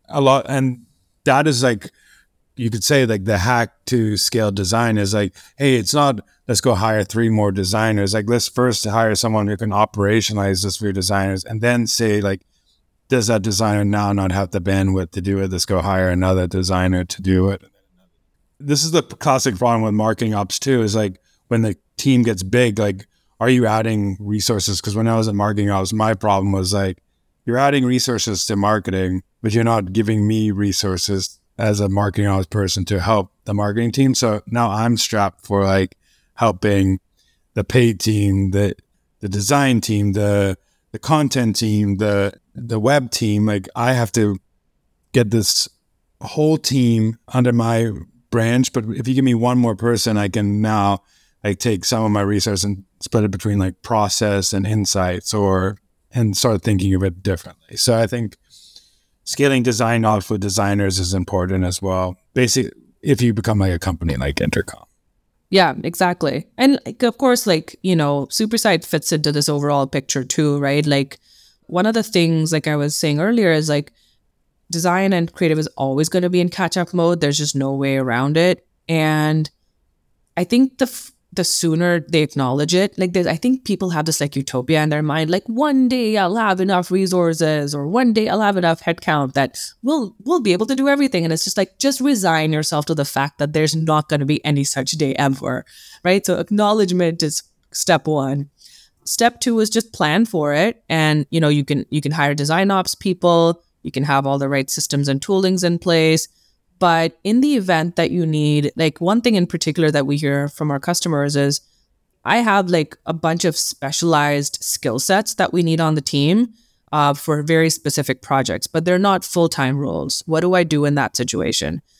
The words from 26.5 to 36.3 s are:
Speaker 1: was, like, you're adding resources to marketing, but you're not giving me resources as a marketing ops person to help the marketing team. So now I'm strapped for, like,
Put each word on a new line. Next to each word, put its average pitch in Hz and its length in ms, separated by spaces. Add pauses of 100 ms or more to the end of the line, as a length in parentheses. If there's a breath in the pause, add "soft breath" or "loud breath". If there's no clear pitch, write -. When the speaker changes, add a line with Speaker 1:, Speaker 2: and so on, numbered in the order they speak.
Speaker 1:
was, 95 180
like, 98 320 (420)
you're 120 120
adding 139 260
resources 120 600
to 107 100
marketing, 95 680 (180)
but 110 120
you're 113 120
not 110 260
giving 107 340
me 107 260
resources 95 880 (180)
as 107 240
a 101 80
marketing 101 380
ops 95 200
person 98 380
to 98 160
help 101 300 (120)
the 104 100
marketing 104 380
team. 131 240
So 107 320
now 117 240
I'm 113 260
strapped 101 480
for, 98 200
like, 95 320 (380)